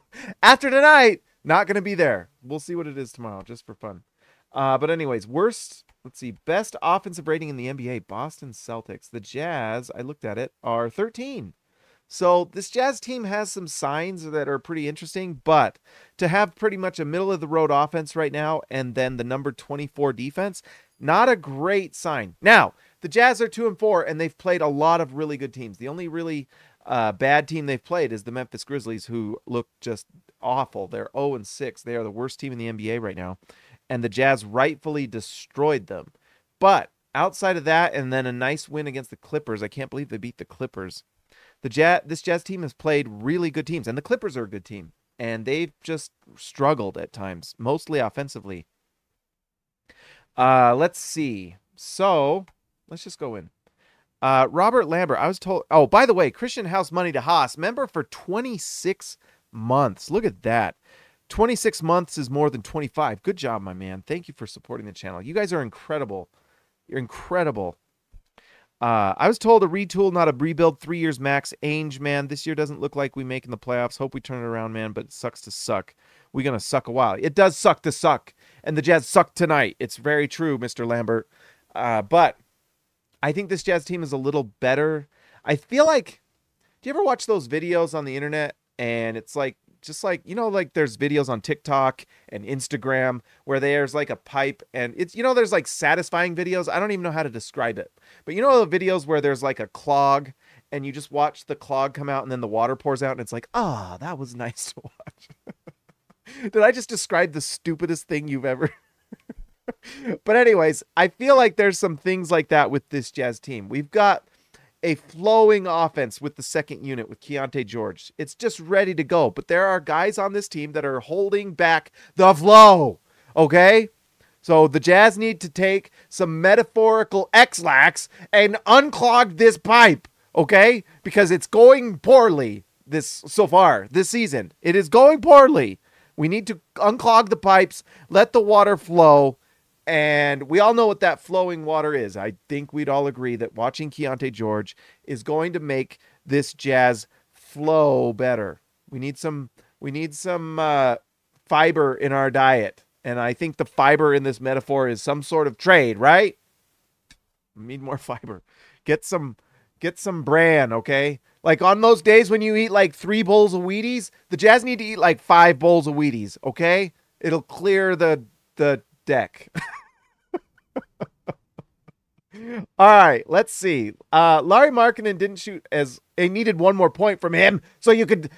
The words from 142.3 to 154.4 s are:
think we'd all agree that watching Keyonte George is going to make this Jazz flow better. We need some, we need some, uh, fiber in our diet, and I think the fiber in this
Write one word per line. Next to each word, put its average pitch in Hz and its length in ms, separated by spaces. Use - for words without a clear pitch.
think 143 240
we'd 147 160
all 143 160
agree 123 300
that 117 180
watching 131 380
Keyonte 131 400
George 107 440
is 127 180
going 160 320
to 170 60
make 139 400
this 139 300
Jazz 127 500
flow 143 800
better. 110 500
We 135 80
need 135 220
some, 147 320
we 139 120
need 151 240
some, 165 420
uh, 139 380
fiber 156 480
in 135 180
our 135 200
diet, 131 520
and 120 160
I 123 140
think 160 240
the - 80
fiber 147 460
in 139 120
this 127 180